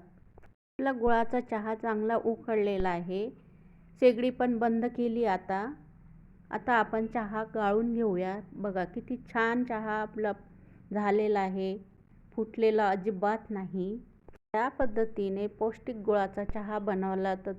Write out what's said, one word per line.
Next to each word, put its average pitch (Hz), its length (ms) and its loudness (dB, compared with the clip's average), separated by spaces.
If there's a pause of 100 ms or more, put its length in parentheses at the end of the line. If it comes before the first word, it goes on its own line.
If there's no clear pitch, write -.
(400)
आपला - 520 -6
गुळाचा 233 500 2
चहा 220 340 -4
चांगला 220 400 0
उकळलेला 208 760 0
आहे. 185 400 -2 (720)
शेगडी 247 280 6
पण 247 280 0
बंद 226 280 2
केली 240 400 0
आता. 190 480 -2 (760)
आता 226 220 0
आपण 220 340 2
चहा 220 360 -4 (120)
गाळून 220 380 2
घेऊया. 196 460 0 (140)
बघा 190 320 -2
किती 175 300 -8 (180)
छान 233 300 2
चहा 220 380 -4
आपला 214 300 -2 (640)
झालेला 208 460 2
आहे, 190 380 -2 (580)
फुटलेला 220 540 2
अजिबात 202 600 0
नाही. 190 500 -4 (560)
या 226 140 2
पद्धतीने 214 760 0
पौष्टिक 220 480 -4
गुळाचा 202 480 0
चहा 208 360 -4
बनवला 190 560 0
तर 190 240 -6